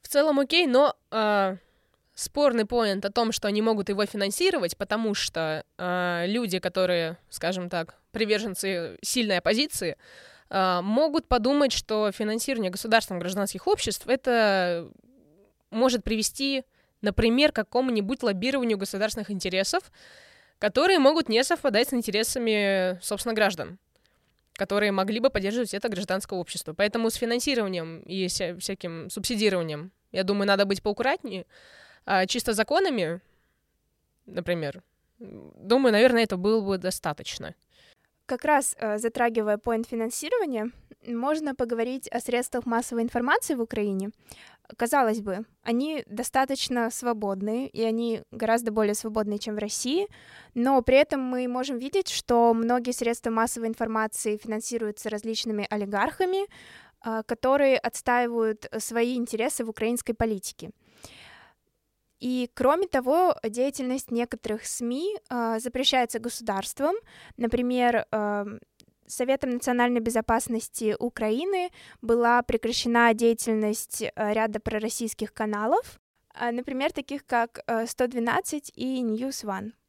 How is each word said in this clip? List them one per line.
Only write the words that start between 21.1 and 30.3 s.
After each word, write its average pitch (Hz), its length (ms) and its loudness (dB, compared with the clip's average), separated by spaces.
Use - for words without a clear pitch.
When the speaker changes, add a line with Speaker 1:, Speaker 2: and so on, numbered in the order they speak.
Speaker 1:
не 233 160 4
совпадать 247 460 2
с - 40 -4
интересами, 208 1080 0
собственно, 226 340 -4
граждан, 190 440 0
которые 202 320 0
могли 196 280 0
бы 262 100 4
поддерживать 208 420 -2
это 202 160 -4
гражданское 190 500 -4
общество. - 360 -8
Поэтому 208 340 0
с 226 60 -2
финансированием 214 880 -2
и 185 280 -4
ся-, 180 300 -4
всяким 170 500 -8
субсидированием, 185 840 0
я 190 100 -2
думаю, 196 240 2